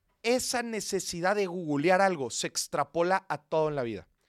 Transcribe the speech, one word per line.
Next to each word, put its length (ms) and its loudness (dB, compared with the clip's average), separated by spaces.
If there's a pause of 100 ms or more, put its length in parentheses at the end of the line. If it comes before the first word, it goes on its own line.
(220)
Esa 400 0
necesidad 760 -2
de 100 2
googlear 540 2
algo 300 2
se 160 -6
extrapola 840 0
a 100 -4
todo 300 0
en 80 -4
la 60 -2
vida, 260 -6 (200)